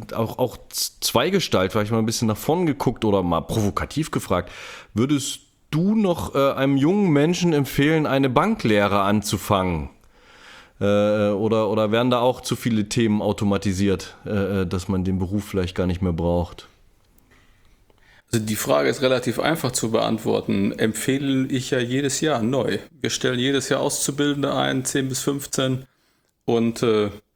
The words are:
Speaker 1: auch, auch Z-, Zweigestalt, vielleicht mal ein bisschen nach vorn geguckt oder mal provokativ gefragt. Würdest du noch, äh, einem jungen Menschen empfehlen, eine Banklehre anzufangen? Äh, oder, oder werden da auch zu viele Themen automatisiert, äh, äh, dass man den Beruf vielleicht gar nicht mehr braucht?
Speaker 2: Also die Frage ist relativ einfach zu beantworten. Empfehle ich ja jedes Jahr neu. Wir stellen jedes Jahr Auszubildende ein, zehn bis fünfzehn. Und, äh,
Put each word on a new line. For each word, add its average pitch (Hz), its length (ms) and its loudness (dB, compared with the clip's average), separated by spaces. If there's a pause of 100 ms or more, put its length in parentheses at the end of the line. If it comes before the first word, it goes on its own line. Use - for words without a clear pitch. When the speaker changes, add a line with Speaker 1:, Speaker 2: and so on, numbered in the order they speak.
(160)
Speaker 1:
auch, - 240 -4
auch 127 160 -2 (140)
Z-, - 320 -6
Zweigestalt, 120 720 2
vielleicht 107 180 0
mal 113 80 2
ein 110 60 2
bisschen 113 240 0
nach 104 80 0
vorn 175 280 0
geguckt 131 380 -2
oder 98 200 4
mal 85 180 0
provokativ 104 680 -2
gefragt. - 440 -2 (400)
Würdest 135 480 0 (280)
du 185 260 0
noch, 175 380 0
äh, 139 200 2
einem 139 240 2
jungen 180 340 4
Menschen 170 400 4
empfehlen, 147 540 2
eine 135 240 2
Banklehre 113 720 2
anzufangen? 95 880 0 (880)
Äh, 104 520 2
oder, 110 380 2
oder 110 220 0
werden 117 180 2
da 123 120 2
auch 123 180 2
zu - 160 -4
viele 110 320 -2
Themen 107 340 0
automatisiert, 98 920 -2 (100)
äh, 98 360 -2
äh, 92 40 0
dass 90 220 -6
man 95 160 -2
den 92 160 -2
Beruf 95 240 -2
vielleicht 90 320 -4
gar 92 120 0
nicht 90 140 -2
mehr 90 120 0
braucht? 85 560 -2 (1600)
Speaker 2:
Also 110 120 0
die 107 100 -2
Frage 139 320 0
ist 127 140 -2
relativ 127 400 0
einfach 135 320 0
zu 113 180 -2
beantworten. 110 800 0
Empfehle 135 760 -2
ich 131 240 -4
ja 131 80 0
jedes 127 420 -2
Jahr 147 200 0
neu. 120 360 0 (240)
Wir - 80 -2
stellen 127 300 -2
jedes 135 280 0
Jahr 135 140 0
Auszubildende 143 720 0
ein, 135 320 0
zehn 135 240 -2
bis 131 100 -4
fünfzehn. 131 640 -2 (640)
Und, 117 380 0
äh, 107 260 2 (260)